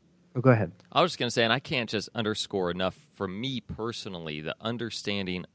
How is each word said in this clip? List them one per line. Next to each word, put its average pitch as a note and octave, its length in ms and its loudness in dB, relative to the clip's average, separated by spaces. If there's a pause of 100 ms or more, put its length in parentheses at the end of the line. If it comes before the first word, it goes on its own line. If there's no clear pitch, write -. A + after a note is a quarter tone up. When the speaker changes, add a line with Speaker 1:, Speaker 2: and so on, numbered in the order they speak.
(360)
Speaker 1:
oh, B2+ 60 -2
go B2+ 100 8
ahead. G#2+ 200 4 (200)
Speaker 2:
I C#3 100 4
was F3 100 4
just - 80 -6
gonna A#2+ 120 0
say, A#2+ 120 4
and A2+ 100 6
I C3 60 2
can't B2+ 300 -4
just G#2 240 -2
underscore G#2 580 0
enough F2+ 260 0 (180)
for G2 120 -4
me A#2 340 -6
personally, F2 800 -8
the D#2 180 -4
understanding G2+ 960 -4